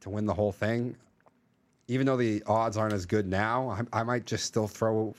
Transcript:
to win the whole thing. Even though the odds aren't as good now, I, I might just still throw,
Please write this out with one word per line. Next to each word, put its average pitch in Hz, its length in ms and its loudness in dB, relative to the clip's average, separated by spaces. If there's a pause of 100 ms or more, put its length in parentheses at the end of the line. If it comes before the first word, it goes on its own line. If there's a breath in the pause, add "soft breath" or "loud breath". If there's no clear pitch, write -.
to 98 80 -12
win 104 160 -4
the 98 80 0
whole 101 180 2
thing. 117 440 -2 (920)
Even 131 180 0
though 131 120 2
the 110 300 0
odds 110 300 2
aren't 107 160 2
as 95 120 -2
good 104 220 0
now, 113 420 0 (240)
I, 107 80 2
I - 20 0
might 120 220 -2
just - 200 -4
still 107 220 0
throw, 110 520 0